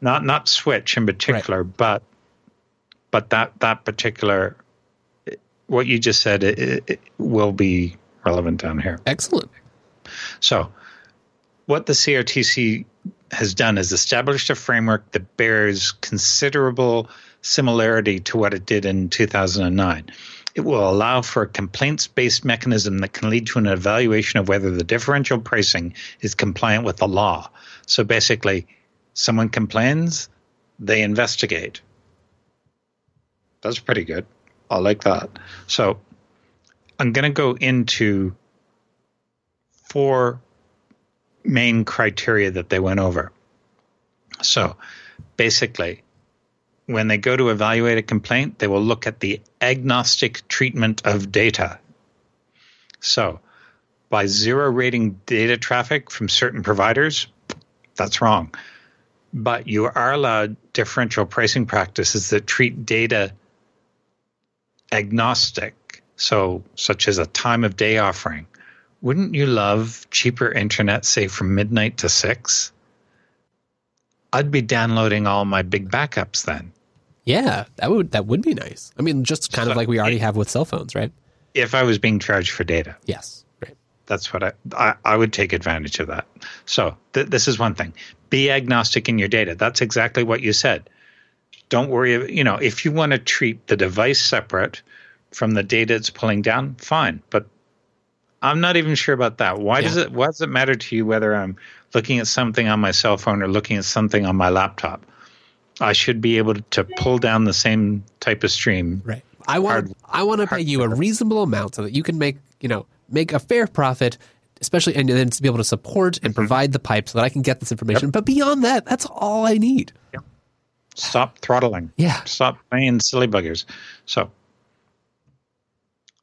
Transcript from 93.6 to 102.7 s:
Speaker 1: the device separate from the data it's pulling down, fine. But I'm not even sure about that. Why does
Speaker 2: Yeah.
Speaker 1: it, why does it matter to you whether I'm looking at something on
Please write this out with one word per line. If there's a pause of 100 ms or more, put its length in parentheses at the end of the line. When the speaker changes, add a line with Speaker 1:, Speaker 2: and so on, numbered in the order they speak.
Speaker 1:
the
device
separate (500)
from
the
data
it's
pulling
down,
fine.
But (920)
I'm
not
even
sure
about
that.
Why
does
Speaker 2:
Yeah.
Speaker 1:
it,
why
does
it
matter
to
you
whether
I'm (360)
looking
at
something
on